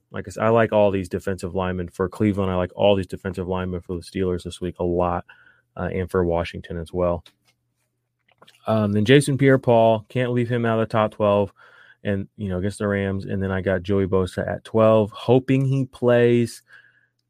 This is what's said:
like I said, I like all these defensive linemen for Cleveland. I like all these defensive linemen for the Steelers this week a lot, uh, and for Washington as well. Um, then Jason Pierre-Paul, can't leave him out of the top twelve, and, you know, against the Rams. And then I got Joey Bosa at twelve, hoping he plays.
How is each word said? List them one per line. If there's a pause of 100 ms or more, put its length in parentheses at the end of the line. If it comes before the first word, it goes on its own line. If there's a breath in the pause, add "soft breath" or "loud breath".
(100)
like
I
said,
I
like
all
these
defensive
linemen
for
Cleveland.
I
like
all
these
defensive
linemen
for
the
Steelers
this
week
a
lot, (520 soft breath)
uh,
and
for
Washington
as
well. (1400)
Um,
then
Jason
Pierre-Paul,
can't
leave
him
out
of
the
top
twelve, (500 soft breath)
and,
you
know,
against
the
Rams.
And
then
I
got
Joey
Bosa
at
twelve,
hoping
he
plays. (680 soft breath)